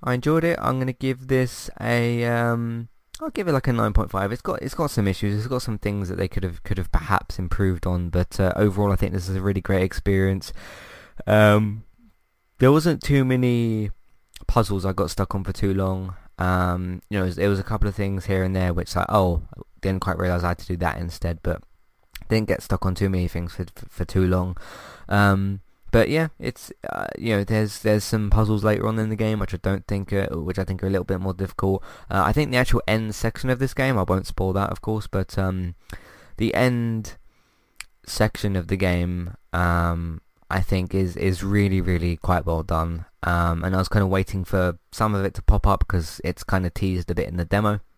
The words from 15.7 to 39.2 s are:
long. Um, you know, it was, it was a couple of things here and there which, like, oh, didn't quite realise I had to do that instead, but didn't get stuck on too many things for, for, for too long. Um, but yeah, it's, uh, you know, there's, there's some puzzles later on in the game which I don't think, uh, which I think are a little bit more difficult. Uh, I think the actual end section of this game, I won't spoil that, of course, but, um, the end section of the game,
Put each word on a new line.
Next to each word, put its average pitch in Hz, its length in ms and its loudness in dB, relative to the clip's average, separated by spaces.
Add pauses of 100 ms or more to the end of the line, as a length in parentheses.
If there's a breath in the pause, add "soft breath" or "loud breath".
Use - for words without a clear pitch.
long. 95 400 -2 (260 loud breath)
Um, 90 720 0
you 101 80 -2
know, 95 60 2
it 92 40 0
was, 90 120 -4
it 101 80 2
was 98 120 2
a 98 40 -4
couple 107 240 0
of 101 80 -4
things 98 300 -4
here 95 180 0
and 92 120 0
there 90 180 2
which, 87 220 -4
like, 90 140 0
oh, 90 320 2 (400)
didn't 95 200 0
quite 87 180 -2
realise 90 240 0
I 87 60 0
had 87 100 -2
to - 80 -16
do 90 100 -4
that 82 200 -2
instead, 85 440 -6
but 85 200 -4 (680)
didn't 110 180 2
get - 140 0
stuck - 240 -2
on 92 80 2
too 95 160 0
many 90 180 0
things 85 280 -6
for, 90 100 -6 (100)
for, - 140 -14
for - 160 -6
too 92 220 2
long. 90 300 0 (520 loud breath)
Um, 98 520 4 (300)
but 117 180 6
yeah, 160 180 0 (120)
it's, - 320 -8 (200)
uh, 50 160 -6 (100)
you 113 180 0
know, 101 80 2
there's, 107 360 0
there's 107 240 4
some 107 260 0
puzzles 107 340 4
later 107 240 2
on 110 120 0
in 110 100 0
the 110 60 -2
game 107 240 0
which 98 140 -2
I 92 100 -6
don't 95 240 -2
think, 98 240 -4
uh, 98 160 0
which 85 320 -4
I 92 40 0
think 92 200 -4
are 95 40 0
a - 20 0
little 95 160 0
bit 92 160 -2
more 95 120 -2
difficult. 95 480 -2 (300 loud breath)
Uh, 95 120 2
I 98 100 4
think 143 180 2
the 127 60 2
actual 120 300 4
end 110 280 0
section 120 340 -2
of 123 100 0
this 135 140 -2
game, 131 240 2
I 95 60 2
won't 95 240 0
spoil 95 260 -2
that, 98 160 0
of 98 120 -8
course, 107 260 -4
but, - 320 -2
um, 92 360 -2 (600 loud breath)
the - 180 0
end 117 640 0 (880)
section 107 500 0
of 87 120 -2
the 98 100 0
game, 87 580 0 (180)